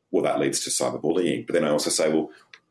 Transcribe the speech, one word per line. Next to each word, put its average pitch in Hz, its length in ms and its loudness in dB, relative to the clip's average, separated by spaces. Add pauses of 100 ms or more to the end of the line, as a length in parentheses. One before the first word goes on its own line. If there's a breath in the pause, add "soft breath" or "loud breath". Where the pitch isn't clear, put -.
well, 87 140 0
that - 160 0
leads - 220 0
to - 100 -6
cyberbullying. 73 760 -2
But - 80 -8
then 76 120 4
I 76 40 0
also 73 220 0
say, 80 200 2
"Well, 78 200 0 (400 loud breath)